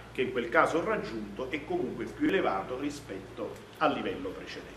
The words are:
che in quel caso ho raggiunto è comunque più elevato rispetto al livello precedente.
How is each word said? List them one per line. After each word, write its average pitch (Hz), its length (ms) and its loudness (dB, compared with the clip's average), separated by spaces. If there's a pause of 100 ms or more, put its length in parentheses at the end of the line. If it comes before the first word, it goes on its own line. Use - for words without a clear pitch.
(120)
che 131 120 0
in 117 80 2
quel 120 180 0
caso 160 300 6
ho 170 40 2
raggiunto 123 680 -2
è 151 120 -2
comunque 120 420 -2
più 147 220 0
elevato 127 520 2
rispetto 107 720 -6 (240)
al 139 160 6
livello 95 360 -2
precedente. - 480 -10